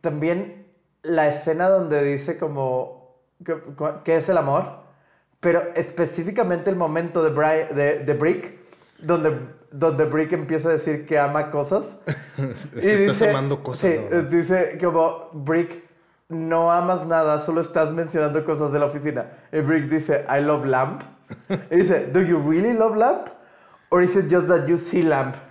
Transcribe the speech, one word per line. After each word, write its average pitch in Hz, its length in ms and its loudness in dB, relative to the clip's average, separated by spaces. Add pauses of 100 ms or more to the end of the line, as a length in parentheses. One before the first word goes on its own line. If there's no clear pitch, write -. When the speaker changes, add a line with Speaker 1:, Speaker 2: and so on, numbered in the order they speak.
Speaker 1:
también 170 640 -4 (340)
la 160 260 2
escena 160 420 0
donde 160 340 2
dice 143 340 -2
como 135 760 -6 (300)
que, 123 100 -4
cu-, 147 480 -8
que 165 140 2
es 160 120 0
el 180 80 4
amor, 143 280 0 (760)
pero 170 220 2 (140)
específicamente 175 960 -2
el 190 60 0
momento 165 480 0
de 156 100 4
Bri-, 156 360 2
de, 143 300 0
de 135 140 -2
Brick, 151 380 0 (480)
donde, 156 320 0 (400)
donde 151 340 2
Brick 156 280 0
empieza 160 360 -2
a 160 40 4
decir 151 320 -2
que 156 120 0
ama 147 320 0
cosas. 147 520 -4
Speaker 2:
<laughs> - 360 -8
Es-, 135 380 -8
Speaker 1:
Y 185 140 0
Speaker 2:
estás 202 300 2
Speaker 1:
dice, 220 120 4
Speaker 2:
amando 139 320 -2
cosas, 143 280 0
Speaker 1:
sí, 156 60 2
Speaker 2:
nada 156 260 0
más. 139 80 -4
Speaker 1:
dice 170 500 0
como, 165 520 0
"Brick, 160 500 -2 (460)
no 165 420 0
amas 175 340 0
nada, 160 360 2
solo 165 200 -2
estás 160 300 0
mencionando 156 540 -2
cosas 147 260 -2
de 147 80 0
la 143 60 4
oficina." 143 400 -4 (260)
Y 156 100 -2
Brick 143 280 0
dice, 156 400 0
"I 139 120 2
love 147 240 0
lamp." 135 360 0 (680)
Y 170 60 4
dice, 180 300 4
"Do 160 140 2
you 170 180 4
really 165 340 2
love 220 240 2
lamp? 277 300 2 (600)
Or 180 140 4
is 180 120 2
it 165 160 2
just 170 180 4
that 160 180 2
you 170 100 2
see 175 240 -2
lamp?" 139 340 0 (160)